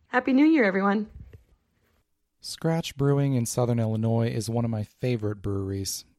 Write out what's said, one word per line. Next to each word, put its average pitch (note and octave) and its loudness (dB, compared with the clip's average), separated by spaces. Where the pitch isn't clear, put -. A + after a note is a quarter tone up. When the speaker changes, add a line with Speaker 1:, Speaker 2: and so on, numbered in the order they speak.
Speaker 1:
Happy B3 0
New C#4+ 6
Year, D#4 6
everyone. G3+ 0
Speaker 2:
Scratch - -4
Brewing C#3 2
in A#2+ 2
Southern A#2+ 0
Illinois A2+ 0
is A#2 -6
one A#2 -2
of A2+ -2
my G#2+ -4
favorite G#2+ -4
breweries. G2 -4